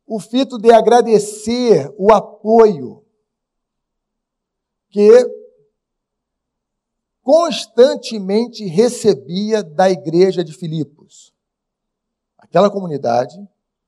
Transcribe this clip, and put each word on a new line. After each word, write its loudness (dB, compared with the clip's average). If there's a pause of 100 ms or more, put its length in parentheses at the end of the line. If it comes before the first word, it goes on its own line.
o -10
fito -6
de 4
agradecer 2
o 0
apoio 0 (1800)
que 6 (2000)
constantemente -2
recebia -2
da -2
igreja -2
de -14
Filipos. -12 (1080)
Aquela 0
comunidade -6 (400)